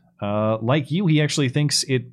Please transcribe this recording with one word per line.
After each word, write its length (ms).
Uh, 440
like 260
you, 160
he 160
actually 280
thinks 340
it, 300